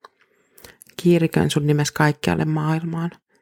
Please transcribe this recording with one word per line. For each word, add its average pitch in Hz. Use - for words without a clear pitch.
Kiiriköön 165
sun 147
nimes 147
kaikkialle 156
maailmaan 160